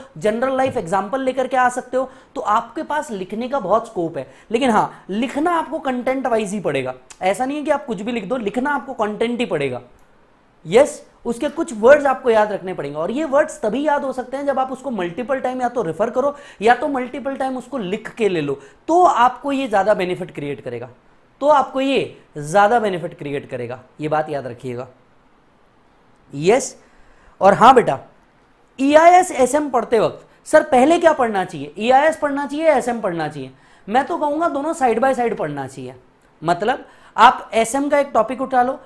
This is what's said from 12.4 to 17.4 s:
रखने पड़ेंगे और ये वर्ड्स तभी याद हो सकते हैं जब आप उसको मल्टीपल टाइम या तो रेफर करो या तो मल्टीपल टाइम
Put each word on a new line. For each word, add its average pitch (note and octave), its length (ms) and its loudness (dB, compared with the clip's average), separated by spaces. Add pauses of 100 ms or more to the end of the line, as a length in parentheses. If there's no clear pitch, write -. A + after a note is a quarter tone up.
रखने F#3 220 -8
पड़ेंगे D3 240 -8
और E3+ 140 -4
ये C#4+ 120 -4
वर्ड्स D4 380 0
तभी A#3 220 -2
याद C#4+ 200 0
हो C4 100 -4
सकते B3+ 240 -8
हैं C#4+ 80 -8
जब C4+ 140 0
आप C4 120 -2
उसको C4+ 200 -8
मल्टीपल G#3+ 480 -4
टाइम B3+ 220 -4
या A#3+ 80 0
तो B3 120 -2
रेफर F#3+ 280 -2
करो C4 260 -2 (260)
या A#3 140 4
तो D4+ 120 -2
मल्टीपल C4+ 480 -6
टाइम C4 220 -4